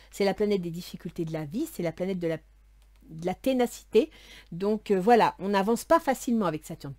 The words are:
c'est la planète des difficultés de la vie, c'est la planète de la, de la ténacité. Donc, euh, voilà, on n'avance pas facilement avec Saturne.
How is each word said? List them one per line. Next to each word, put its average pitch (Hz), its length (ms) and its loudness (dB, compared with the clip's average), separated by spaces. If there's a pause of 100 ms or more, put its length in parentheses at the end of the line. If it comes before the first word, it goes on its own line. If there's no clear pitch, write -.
(100)
c'est - 140 -2
la 196 80 2
planète 208 300 0
des 170 80 -6
difficultés 170 560 -10
de 160 80 -8
la 156 100 -6
vie, 208 260 -6
c'est - 120 -10
la 165 100 -2
planète 185 260 -4
de 170 100 -2
la, 160 100 -4 (720)
de 160 160 -8
la 185 80 -2
ténacité. 247 760 2 (420)
Donc, 202 380 -2
euh, 196 80 4
voilà, 196 400 6
on 190 120 -4
n'avance 202 340 0
pas 330 160 4
facilement 240 460 0
avec 156 180 -4
Saturne. 147 340 -12